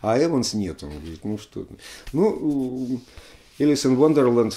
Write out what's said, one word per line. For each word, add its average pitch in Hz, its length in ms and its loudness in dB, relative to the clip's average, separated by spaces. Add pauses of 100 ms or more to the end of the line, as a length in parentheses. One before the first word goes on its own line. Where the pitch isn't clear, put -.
А 110 160 2
Эванс 151 360 0
нет, 98 280 -4
он 71 100 -12
говорит, 78 340 -12
"ну 104 120 -4
что 98 280 -12
ты". - 100 -18 (380)
Ну, 131 880 -2 (580)
Элис 147 260 2
in 131 120 4
Wonderland, 123 600 4